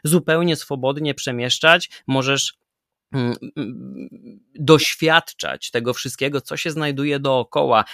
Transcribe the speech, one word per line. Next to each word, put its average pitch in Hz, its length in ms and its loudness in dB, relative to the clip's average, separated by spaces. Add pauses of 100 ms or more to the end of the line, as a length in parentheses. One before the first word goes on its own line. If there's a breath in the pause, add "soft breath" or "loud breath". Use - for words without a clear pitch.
zupełnie 165 520 2
swobodnie 139 580 -4
przemieszczać, 131 760 2 (180 loud breath)
możesz, 135 460 0 (600)
mm, 120 220 -2 (220)
mm, 127 520 -10 (500)
doświadczać 160 1120 2
tego 120 220 -2
wszystkiego, 135 480 -4
co 151 160 -8
się 170 140 -4
znajduje 143 480 -2
dookoła, 131 760 2